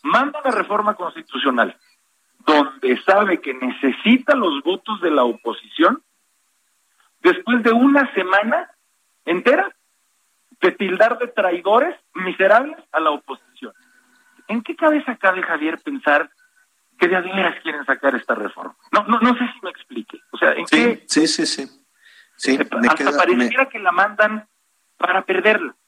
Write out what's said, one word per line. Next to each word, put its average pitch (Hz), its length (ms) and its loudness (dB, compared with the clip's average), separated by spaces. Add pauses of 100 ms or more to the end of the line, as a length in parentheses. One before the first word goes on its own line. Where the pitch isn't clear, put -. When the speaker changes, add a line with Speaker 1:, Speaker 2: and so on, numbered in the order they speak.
Speaker 1:
Manda 285 420 -2
una 262 80 0
reforma 208 440 -2
constitucional 135 800 -4 (640)
donde 139 640 0
sabe 190 360 2
que 135 140 -8
necesita 139 840 0
los 165 280 -2
votos 190 380 -4
de 170 100 0
la 139 120 2
oposición 131 800 -2 (1200)
después 247 420 2
de 226 80 4
una 269 420 4
semana 208 560 0 (560)
entera 247 480 0 (880)
de 185 100 4
tildar 208 480 0
de 240 80 -4
traidores 196 680 0 (180)
miserables 208 640 2 (140)
a 151 80 -2
la 156 120 0
oposición. - 600 -12 (760)
¿En 226 140 -4
qué - 140 -12
cabeza 302 420 0
cabe, 185 240 0
Javier, 160 380 -4
pensar 147 500 -2 (680)
que 175 80 2
de 185 80 0
a 180 60 0
veras 185 420 -4
quieren 151 220 -8
sacar 135 300 0
esta 117 200 -4
reforma? - 400 -10 (160)
No, 208 140 2
no, 226 140 2
no 240 140 2
sé 240 60 -4
si 247 240 -6
me 180 80 -10
explique. - 480 -14 (120)
O - 60 -16
sea, 156 160 2
¿en 165 140 -6
Speaker 2:
Sí, - 100 2
Speaker 1:
qué? 233 300 2
Speaker 2:
sí, 156 200 2
sí, 156 180 -2
sí. 139 220 -8 (680)
Sí, - 140 -2
Speaker 1:
Eh, - 160 0 (120)
Speaker 2:
me 120 80 2
Speaker 1:
hasta 311 80 2
Speaker 2:
queda, - 220 0
Speaker 1:
pareciera 254 460 2
Speaker 2:
me 262 60 -2
Speaker 1:
que 226 100 -12
la 185 120 0
mandan 214 560 0 (500)
para 185 280 -2
perderla. 185 500 -2 (120)